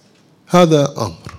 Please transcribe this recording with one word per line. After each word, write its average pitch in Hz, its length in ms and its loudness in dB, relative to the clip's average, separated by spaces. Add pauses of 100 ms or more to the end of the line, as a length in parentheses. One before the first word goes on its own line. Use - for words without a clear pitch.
(480)
هذا 156 500 2
أمر 90 420 -12